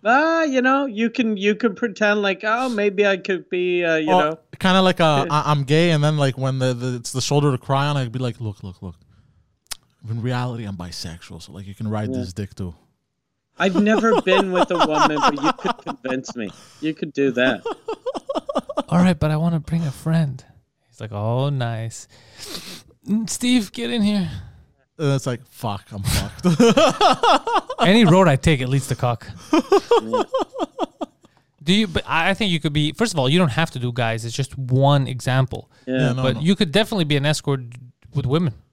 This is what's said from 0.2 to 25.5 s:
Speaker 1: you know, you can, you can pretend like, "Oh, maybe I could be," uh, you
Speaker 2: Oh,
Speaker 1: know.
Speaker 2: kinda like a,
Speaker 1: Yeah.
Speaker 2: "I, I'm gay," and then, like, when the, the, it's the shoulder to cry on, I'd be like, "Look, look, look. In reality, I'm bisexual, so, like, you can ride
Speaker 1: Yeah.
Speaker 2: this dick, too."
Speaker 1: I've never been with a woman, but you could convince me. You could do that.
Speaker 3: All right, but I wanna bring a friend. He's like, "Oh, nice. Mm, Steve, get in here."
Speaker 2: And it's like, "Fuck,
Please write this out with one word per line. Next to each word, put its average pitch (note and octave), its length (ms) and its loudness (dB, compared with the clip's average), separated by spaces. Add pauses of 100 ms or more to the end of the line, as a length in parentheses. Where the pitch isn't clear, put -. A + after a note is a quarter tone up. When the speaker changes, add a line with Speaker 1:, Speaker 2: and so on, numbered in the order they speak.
Speaker 1:
you C4 180 0
know, C4+ 240 2
you A3+ 240 -2
can, A3+ 300 0
you G#3 160 2
can G#3 200 0
pretend G#3 460 0
like, G3 240 -2
"Oh, A#3 240 0
maybe G3+ 380 2
I G3 100 2
could F#3 320 -6
be," F3+ 340 0
uh, E3 140 2
you D#3 160 0
Speaker 2:
Oh, F3+ 60 6
Speaker 1:
know. D#3+ 200 0 (220)
Speaker 2:
kinda F#3+ 220 4
like F#3 180 2
a, D3 260 4
Speaker 1:
Yeah. - 40 -8
Speaker 2:
"I, D3 200 0
I'm C#3+ 140 2
gay," D#3+ 280 4
and D3 120 2
then, D3+ 140 2
like, C3+ 180 0
when C3 220 -2
the, B2+ 160 0
the, B2 220 -4
it's A2+ 160 -10
the B2+ 100 -4
shoulder C#3+ 280 2
to B2+ 80 0
cry C#3 280 0
on, D3 100 0
I'd B2 160 -4
be B2 60 -6
like, B2 240 -6
"Look, G#2+ 200 -8
look, F#2+ 200 -14
look. F2+ 140 -12 (1120)
In A2+ 120 -6
reality, B2 440 -4
I'm G2+ 120 -8
bisexual, F2 680 -12
so, - 100 -20
like, F#2+ 140 -16
you G2 80 -16
can A2 140 -8
ride G#2+ 220 -4
Speaker 1:
Yeah. C3 80 -6
Speaker 2:
this G#2+ 160 -8
dick, G2+ 200 -10
too." F2+ 200 -10 (840)
Speaker 1:
I've F#3+ 220 0
never A3 420 4
been F#3+ 280 2
with F3+ 200 2
a F3+ 160 -2
woman, D#3 340 0
but C#4 220 0
you C4+ 100 2
could - 260 -6
convince C3 560 -8
me. G#2+ 160 -8 (300)
You D#3 140 -4
could D#3 180 -10
do C#3 200 2
that. A#2+ 300 0 (1300)
Speaker 3:
All E3+ 100 2
right, F3+ 200 4
but D3+ 120 0
I D3+ 60 0
wanna E3 240 0
bring E3 220 -4
a D3 100 -4
friend. D#3 500 -2 (460)
He's - 120 -20
like, A2 120 -10
"Oh, A#2 380 -2
nice. A#2 580 -6 (1000)
Mm, G#3+ 220 -2
Steve, B3 440 0
get A#3+ 180 -6
in A#3+ 100 -2
here." G3+ 300 0 (680)
Speaker 2:
And C#3+ 140 0
it's C3+ 140 -2
like, B2 200 -6
"Fuck, - 460 -8